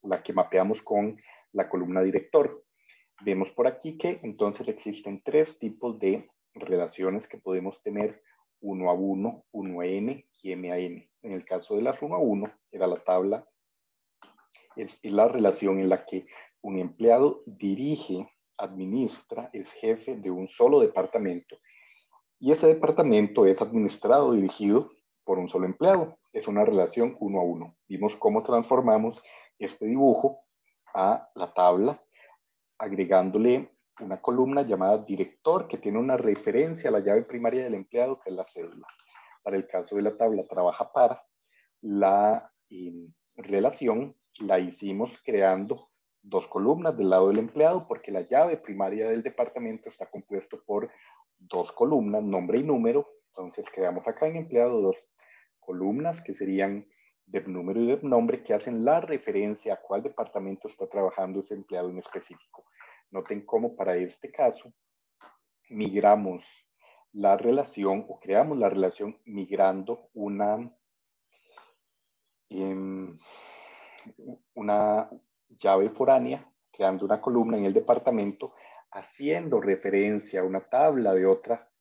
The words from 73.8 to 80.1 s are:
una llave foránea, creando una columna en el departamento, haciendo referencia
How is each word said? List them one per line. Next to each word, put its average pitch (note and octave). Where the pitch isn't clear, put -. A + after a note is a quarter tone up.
una G#2
llave G2
foránea, C3
creando F#2+
una G2+
columna A2+
en G2+
el G2
departamento, A2
haciendo C#3+
referencia G2